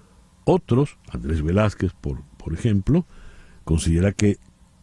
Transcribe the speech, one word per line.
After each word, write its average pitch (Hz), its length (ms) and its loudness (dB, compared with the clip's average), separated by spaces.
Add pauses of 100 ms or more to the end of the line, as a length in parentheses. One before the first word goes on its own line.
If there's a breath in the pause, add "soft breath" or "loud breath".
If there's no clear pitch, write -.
(460 soft breath)
Otros, 147 520 0 (140)
Andrés 73 300 -4
Velázquez, 95 580 0
por, 69 220 -8 (160)
por 76 160 -8
ejemplo, 117 520 0 (600 soft breath)
considera 82 480 2
que 101 240 2 (460)